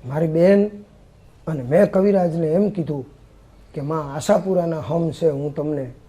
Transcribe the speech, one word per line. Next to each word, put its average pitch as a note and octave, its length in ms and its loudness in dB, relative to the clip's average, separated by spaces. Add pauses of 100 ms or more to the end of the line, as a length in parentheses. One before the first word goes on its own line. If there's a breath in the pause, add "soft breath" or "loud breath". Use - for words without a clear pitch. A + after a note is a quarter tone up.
મારી D#3 180 0
બેન F#3+ 440 4 (760)
અને D#3 160 -6
મેં F3+ 280 4
કવિરાજને F#3 560 2
એમ F3+ 240 2
કીધું D3 360 -6 (680)
કે D3+ 60 -8
"માં C#3+ 340 -6
આશાપુરાના F3 680 0
હમ E3 300 -2
છે, D#3+ 180 0
હું C#3+ 260 -2
તમને C#3+ 380 -6 (160)